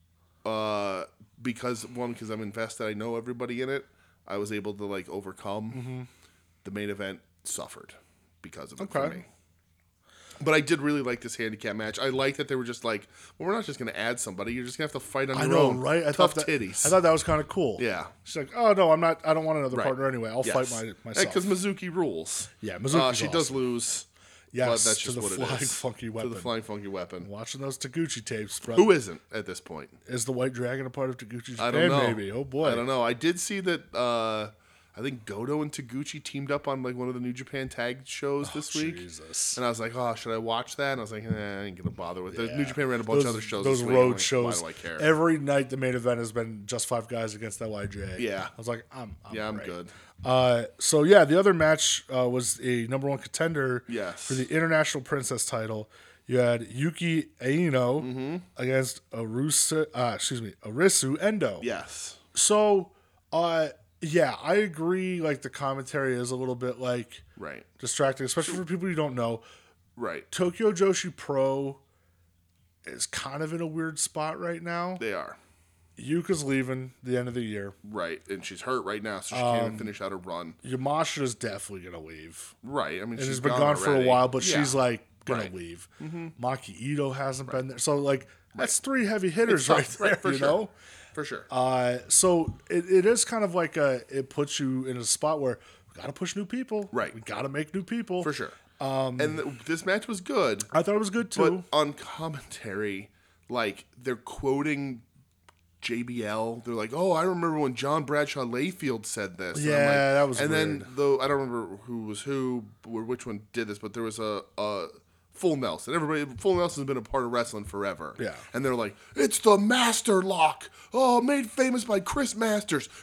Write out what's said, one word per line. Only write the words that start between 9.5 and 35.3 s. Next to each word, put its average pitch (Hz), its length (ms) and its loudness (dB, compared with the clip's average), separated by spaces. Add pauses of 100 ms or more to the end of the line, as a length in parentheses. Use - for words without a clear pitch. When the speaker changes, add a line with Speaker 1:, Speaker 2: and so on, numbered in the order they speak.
Speaker 1:
But 147 140 2
I 156 60 6
did 147 200 2
really 147 220 0
like 123 180 -2
this - 160 -10
handicap 110 400 -4
match. 110 220 -6
I 131 100 0
like 135 300 0
that 143 100 -4
they 139 80 -2
were 127 80 -2
just 117 180 -8
like, 110 240 -2 (320)
"Well, 156 80 -6
we're 196 80 0
not 226 120 -2
just 143 120 -8
gonna 117 140 -6
add 117 260 -2
somebody. 101 340 -6
You're 123 120 -6
just 123 120 -12
gonna 156 100 -4
have 147 80 -6
to - 60 -4
fight 135 300 -2
on 135 60 -2
Speaker 2:
I 139 60 0
Speaker 1:
your 151 80 2
Speaker 2:
know, 139 160 6
Speaker 1:
own. 127 120 2
Speaker 2:
right? 151 240 2
I 147 80 2
Speaker 1:
Tough 175 240 6
Speaker 2:
thought 151 120 0
that, 147 140 2
Speaker 1:
titties." 95 240 -2
Speaker 2:
I - 40 4
thought 180 160 6
that 165 80 8
was 156 100 4
kinda 156 220 2
cool. 135 360 0
Speaker 1:
Yeah. 98 260 0 (180)
Speaker 2:
She's - 140 -10
like, 135 180 -6
"Oh, 226 160 6
no, 185 180 8
I'm 160 80 10
not, 165 260 4
I 160 80 4
don't 160 120 2
want 160 160 2
another 131 160 0
Speaker 1:
Right. 120 80 2
Speaker 2:
partner 135 240 2
anyway. 113 220 -2
I'll 127 140 0
Speaker 1:
Yes. 110 100 0
Speaker 2:
fight 127 180 2
my, 113 160 -4
Speaker 1:
Yeah, 104 40 -10 (120)
Speaker 2:
myself." 113 280 0
Speaker 1:
'cause 185 140 2
Mizuki 185 480 -2
rules. 110 540 -4 (120)
Speaker 2:
Yeah, 101 140 -6
Speaker 1:
Uh, - 60 -10
Speaker 2:
Mizuki's 131 380 4
Speaker 1:
she 156 100 -2
does 151 180 2
Speaker 2:
awesome. 131 100 -4
Speaker 1:
lose. 123 500 -2 (440)
Speaker 2:
Yes, 123 160 0
Speaker 1:
But 117 240 4
that's 107 80 2
Speaker 2:
to - 60 -4
Speaker 1:
just 123 120 -2
Speaker 2:
the 120 60 -4
Speaker 1:
what 98 100 -2
it 92 40 -4
Speaker 2:
Flying 127 260 -2
Speaker 1:
is. 131 100 0
Speaker 2:
Funky - 280 -6
Speaker 1:
To 120 60 -8
the 110 60 -8
Speaker 2:
Weapon. 113 220 -4
Speaker 1:
Flying 110 280 -4
Funky 104 260 -8
Weapon. 92 400 -8
Speaker 2:
Watching 110 320 -10
those 135 180 -6
Taguchi 139 460 -4
tapes, 107 340 -6
bro. 117 160 -6
Speaker 1:
Who 202 160 10
isn't 107 300 4 (120)
at 104 140 -4
this 92 140 -8
point? 78 300 -14 (180)
Speaker 2:
Is 120 160 -4
the 131 80 -4
White 127 200 0
Dragon 123 320 -4
a 127 60 -8
part 131 200 -4
of 123 60 -6
Taguchi 120 340 -12 (100)
Speaker 1:
I 120 100 0
Speaker 2:
Japan, - 20 -2
Speaker 1:
don't 139 180 4
know. 139 180 4
Speaker 2:
maybe? 104 240 -2
Oh, 123 100 -4
boy. 139 300 0
Speaker 1:
I - 20 2
don't 120 120 0
know. 131 160 2
I 117 120 2
did 165 260 0
see 196 200 -4
that, 175 340 -2
uh, 110 560 0 (460)
I 104 60 -10
think 127 220 -6
Goto 123 360 -4